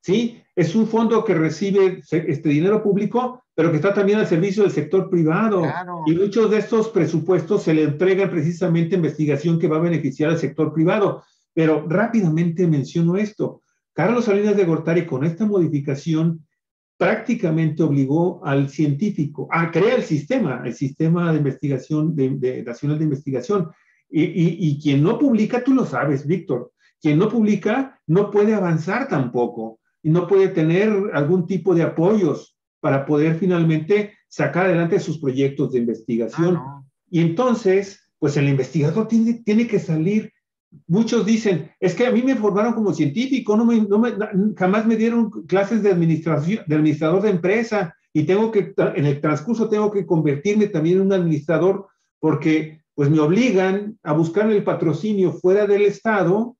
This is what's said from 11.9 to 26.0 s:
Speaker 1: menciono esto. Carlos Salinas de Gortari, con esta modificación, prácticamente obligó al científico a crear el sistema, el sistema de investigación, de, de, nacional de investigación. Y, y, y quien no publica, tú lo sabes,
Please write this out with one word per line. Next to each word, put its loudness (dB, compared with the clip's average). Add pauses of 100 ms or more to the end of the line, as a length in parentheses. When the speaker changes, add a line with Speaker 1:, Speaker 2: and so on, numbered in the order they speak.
Speaker 1:
menciono 0
esto. -6 (300)
Carlos 0
Salinas 2
de 2
Gortari, 0
con -4
esta -2
modificación, -2 (500)
prácticamente 0
obligó 0
al 0
científico -2
a 0
crear 2
el -4
sistema, -2
el -6
sistema 0
de 0
investigación, -2
de, 0
de, -4
nacional -6
de -2
investigación. -4 (400)
Y, 0
y, 0
y -2
quien 2
no 0
publica, 2
tú 2
lo 2
sabes, -2